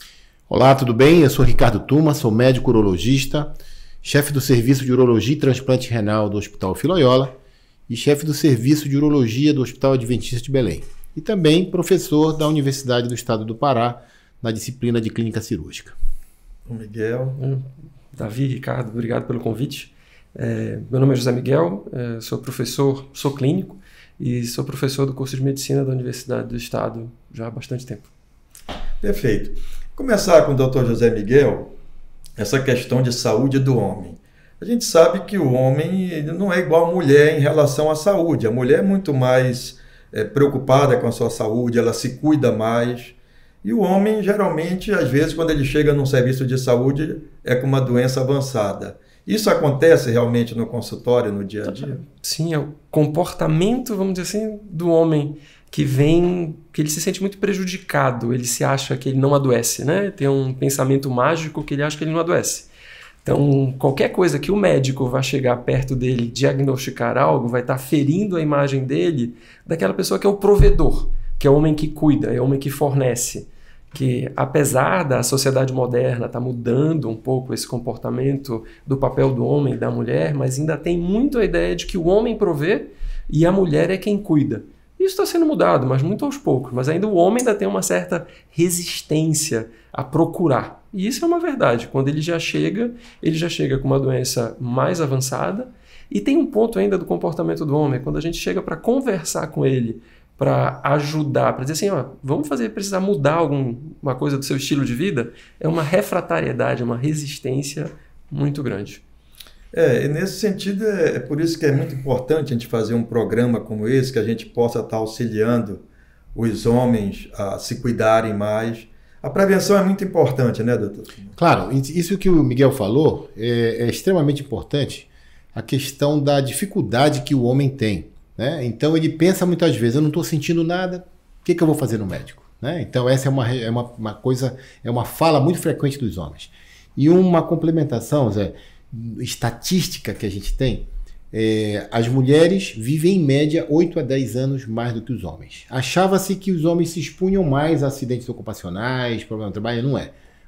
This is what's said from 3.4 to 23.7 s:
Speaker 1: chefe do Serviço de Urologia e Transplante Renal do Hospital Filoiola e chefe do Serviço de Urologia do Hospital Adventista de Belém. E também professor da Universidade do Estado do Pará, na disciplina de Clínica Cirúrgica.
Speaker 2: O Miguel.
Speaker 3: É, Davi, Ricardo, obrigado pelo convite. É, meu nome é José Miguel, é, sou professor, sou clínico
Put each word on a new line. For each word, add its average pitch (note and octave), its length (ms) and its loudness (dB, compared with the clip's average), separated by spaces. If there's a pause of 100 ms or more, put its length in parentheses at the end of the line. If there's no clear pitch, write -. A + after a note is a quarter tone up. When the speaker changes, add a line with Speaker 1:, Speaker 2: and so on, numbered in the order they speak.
Speaker 1:
chefe C#3+ 300 0
do C#3 80 0
Serviço B2+ 440 4
de B2+ 80 0
Urologia B2 440 4
e - 20 -4
Transplante B2+ 500 0
Renal G#2+ 400 0
do G2+ 80 -4
Hospital F#2+ 380 -4
Filoiola C3+ 600 2 (520)
e A#2+ 60 -6
chefe C#3+ 320 0
do D3+ 80 0
Serviço C#3+ 540 2
de C3+ 80 0
Urologia C#3+ 580 4
do C3 80 0
Hospital C3+ 300 0
Adventista A#2 520 -2
de - 60 -8
Belém. A2+ 320 0 (340)
E E3 40 -10
também F3+ 500 2
professor E3 600 2
da D3+ 160 0
Universidade C3 580 0
do A#2+ 80 -6
Estado A2+ 300 -4
do A2 100 -8
Pará, A#2+ 480 0 (400)
na A#2 80 -4
disciplina A#2 500 -2
de A2+ 80 -2
Clínica A2 320 -4
Cirúrgica. - 520 -8 (760)
Speaker 2:
O B2 60 -10
Miguel. A#2 680 -6
Speaker 3:
É, C3 160 -2 (560)
Davi, A#2+ 360 -4
Ricardo, B2+ 400 -6
obrigado A#2 360 -4
pelo A#2+ 140 -6
convite. A#2 560 -6 (400)
É, A2 460 -6 (100)
meu B2+ 80 -2
nome C3+ 140 4
é B2 40 2
José A#2+ 140 0
Miguel, D3+ 640 -2
é, A#2+ 280 -8
sou A#2 180 -8
professor, C3+ 720 -4
sou C#3 200 -4
clínico D3+ 440 -2 (440)